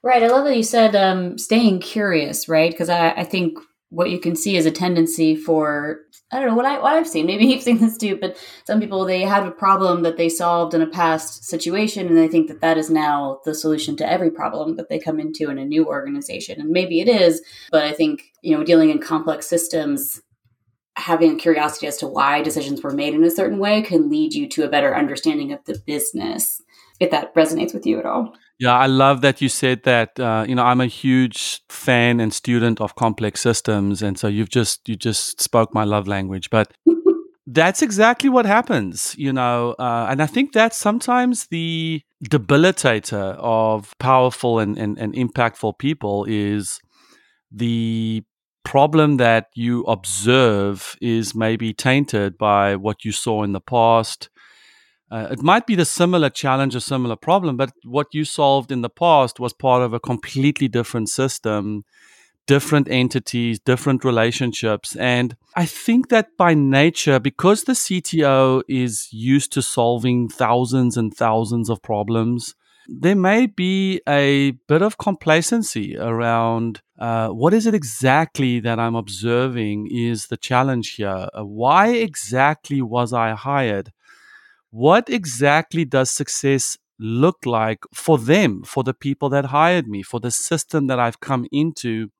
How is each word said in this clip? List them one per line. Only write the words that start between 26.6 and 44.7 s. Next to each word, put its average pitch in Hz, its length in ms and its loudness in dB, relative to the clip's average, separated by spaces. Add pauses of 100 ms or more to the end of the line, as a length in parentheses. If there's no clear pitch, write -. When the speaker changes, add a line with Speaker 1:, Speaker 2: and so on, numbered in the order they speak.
Speaker 1:
if 175 100 2
that - 240 -4
resonates 330 380 2
with - 120 -8
you - 140 0
at - 60 -8
all. 233 280 -4 (260)
Speaker 2:
Yeah, 123 180 4
I 131 80 4
love 135 360 4
that 135 200 2
you 131 80 0
said 127 360 0
that. 120 340 2
Uh, 110 280 0
you 127 60 -2
know, 123 80 0
I'm 123 200 4
a 127 40 2
huge 127 800 0
fan 120 520 2
and 110 120 0
student 117 480 0
of 104 140 -4
complex 107 480 -2
systems, 104 640 0
and 98 160 -4
so 110 80 -4
you've 104 240 -2
just, - 360 -2
you 113 80 -6
just - 460 -6
spoke 113 320 0
my 107 100 0
love 104 240 0
language. 95 440 -6
But 110 200 2 (140)
<laughs> - 600 0
that's 156 340 2
exactly 233 480 2
what 254 160 4
happens, 190 720 0
you 139 160 -2
know, 120 460 0
uh, 117 320 -2
and 135 100 0
I 156 60 0
think 269 260 -2
that's 220 240 2
sometimes 247 680 0
the 160 560 -4 (200)
debilitator 113 1160 2
of 110 580 0
powerful 127 600 2
and, 104 180 -2